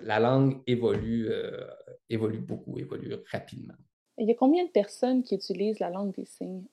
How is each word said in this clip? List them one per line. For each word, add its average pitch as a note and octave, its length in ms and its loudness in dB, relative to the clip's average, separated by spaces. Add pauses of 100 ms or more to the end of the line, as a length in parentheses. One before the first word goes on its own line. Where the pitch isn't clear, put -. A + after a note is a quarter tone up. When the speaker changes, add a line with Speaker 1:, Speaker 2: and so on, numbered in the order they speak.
Speaker 1:
la G#2+ 160 2
langue C3 480 4
évolue, A2+ 600 0
euh, - 360 -6 (440)
évolue G#2+ 300 0
beaucoup, - 380 -8
évolue - 380 -8 (160)
rapidement. - 420 -12 (440)
Speaker 2:
Il A3 100 0
y A3 40 6
a A#3+ 40 6
combien D#4 300 6
de E4 60 -10
personnes B3 520 2
qui A3+ 120 -2
utilisent G3 440 -2
la F3 100 -2
langue F#3+ 240 -4
des G3 120 -10
signes F#3 480 -10